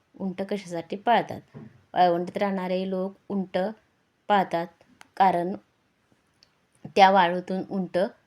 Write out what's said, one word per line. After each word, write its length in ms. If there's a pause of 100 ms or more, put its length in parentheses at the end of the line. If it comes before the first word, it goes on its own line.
(200)
उंट 220
कशासाठी 540
पाळतात? 460 (520)
वाळवंटात 440
राहणारे 520
लोक 240 (160)
उंट 280 (720)
पाळतात 400 (500)
कारण 380 (1400)
त्या 160
वाळूतून 580
उंट 280 (300)